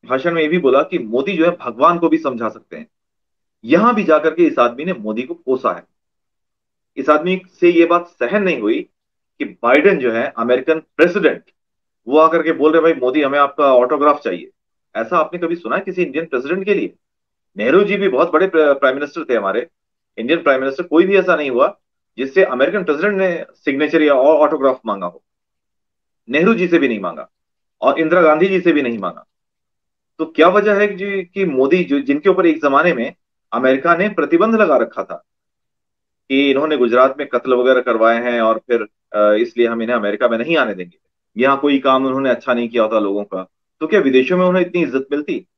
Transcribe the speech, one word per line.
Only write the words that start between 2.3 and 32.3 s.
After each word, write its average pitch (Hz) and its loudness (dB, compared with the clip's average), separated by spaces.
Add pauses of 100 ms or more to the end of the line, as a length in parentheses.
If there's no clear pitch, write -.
सकते - -16
हैं। 78 -18 (760)
यहां 202 2
भी 202 -2
जाकर 156 2
के 170 2
इस 151 0
आदमी 143 -2
ने 185 -4
मोदी 110 -6
को - -10
कोसा 123 -4
है। 87 -10 (1120)
इस 139 -4
आदमी 175 0 (200)
से 175 6
ये 170 4
बात 170 0
सहन 196 -4
नहीं 156 -2
हुई 120 -2 (500)
कि 143 -6
Biden 165 0
जो 123 -2
है 113 -4
American 131 -2
president, 175 0 (640)
वो 135 2
आकर 160 4
के 160 -2
बोल 147 2
रहे, 160 4
"भाई 160 4
मोदी, 131 -2
हमें 139 0
आपका 139 2
autograph 139 2
चाहिए।" 90 -8 (440)
ऐसा 180 -2
आपने 165 -4
कभी 170 -4
सुना 147 -8
है 196 -4
किसी 180 -6
Indian 156 -6
president 151 -6
के 202 -2
लिए? - -4 (640)
नेहरू 147 2
जी 202 -2
भी 190 0
बहुत 170 0
बड़े 175 2
प्र-, 156 2
prime 135 0
minister 147 -10
थे 123 0
हमारे, 104 -4 (500)
Indian 147 -2
prime 131 2
minister, 135 -6
कोई 170 2
भी 196 2
ऐसा 175 2
नहीं 147 -4
हुआ 135 0 (400)
जिससे 135 0
American 160 0
president 175 -2
ने 180 -2 (100)
signature 147 -2
या 147 4
ऑ-, 143 4
autograph 143 0
मांगा 95 -6
हो। - -16 (1080)
नेहरू 170 2
जी 175 -2
से 170 2
भी 139 2
नहीं 110 -4
मांगा 87 -10 (520)
और 143 0
इंदिरा 160 2
गांधी 156 4
जी 190 0
से 175 2
भी 147 2
नहीं 117 -4
मांगा। 92 -10 (960)
तो 160 -2
क्या 160 4
वजह 202 2
है 208 2
कि, 196 -6
कि 196 -6
मोदी 143 2
जो, 139 -2
जिनके 143 0
ऊपर 180 2